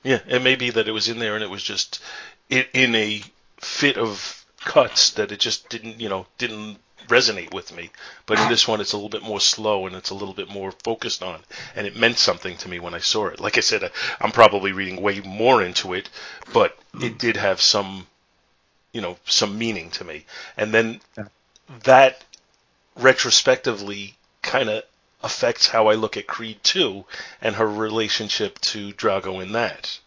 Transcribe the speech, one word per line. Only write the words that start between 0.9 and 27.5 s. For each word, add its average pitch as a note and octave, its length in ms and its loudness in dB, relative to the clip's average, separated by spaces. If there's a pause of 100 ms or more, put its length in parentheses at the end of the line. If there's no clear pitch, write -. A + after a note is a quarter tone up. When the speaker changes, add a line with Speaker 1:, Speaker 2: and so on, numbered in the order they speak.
Speaker 1:
was G#2+ 160 -2
in A2+ 100 -4
there G#2+ 180 -4
and A2 60 -4
it G2+ 60 -6
was F#2+ 140 -10
just - 400 -6 (480)
in, C3 240 2
in B2+ 200 4
a G#2+ 280 0 (340)
fit - 400 0
of G#2 480 -4 (160)
cuts - 520 4
that G#2 200 -2
it G2+ 80 -12
just - 300 -2
didn't, A2+ 320 -12
you G#2 80 -6
know, F#2+ 160 -6 (100)
didn't G#2+ 400 -8 (320)
resonate G#2+ 460 2
with F2 200 -10
me. E2+ 160 -14 (360)
But G#2+ 120 2
in A2 120 4
this A#2 180 4
one, G#2+ 140 0
it's - 100 -4
a G#2+ 40 -4
little G2+ 120 -8
bit G2 140 -8
more G2+ 180 -6
slow G#2 460 0
and F2+ 100 -10
it's - 140 -8
a F#2+ 40 -8
little G2 200 -8
bit F#2 160 -10
more F#2+ 220 -8 (120)
focused A2+ 380 -6
on, F2 180 -10 (340)
and G#2 120 -6
it G2 100 -10
meant A#2 220 2
something F2 400 0
to - 100 -12
me F2 100 -10
when F2 140 -10
I E2+ 60 -10
saw G#2 300 -2
it. - 120 -10
Like G2+ 160 -2
I A2+ 60 4
said, G2 220 0
I, F2 60 -8 (300)
I'm A2 120 -2
probably G2+ 400 8
reading F#2 280 -6
way G2+ 200 0
more G#2+ 420 4
into F2+ 320 -2
it, F#2+ 160 -6 (420)
but - 240 4 (240)
it A2+ 180 -4
did A2+ 200 0
have G2 240 0
some, F#2+ 440 0 (840)
you A2+ 80 -8
know, F2+ 240 -6
some G#2 340 0
meaning G2 340 -6
to - 120 -10
me. D#2 220 -14 (300)
And G#2+ 160 -2
then A2+ 280 2 (160)
Speaker 2:
Yeah. G#2+ 80 -14 (600)
Speaker 1:
that C3 380 8 (720)
retrospectively A2 1160 2 (280)
kinda A2 400 -2 (400)
affects - 460 0
how A2 200 4
I G#2+ 60 6
look A2 220 -2
at G#2 100 -8
Creed A2 360 -10
two G#2 420 0 (360)
and A2 160 -2